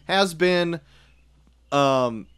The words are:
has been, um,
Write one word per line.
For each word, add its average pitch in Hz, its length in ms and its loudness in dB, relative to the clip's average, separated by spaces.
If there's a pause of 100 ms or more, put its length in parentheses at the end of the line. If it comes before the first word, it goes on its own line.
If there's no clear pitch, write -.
has 190 300 0
been, 175 460 0 (920)
um, 131 540 0 (120)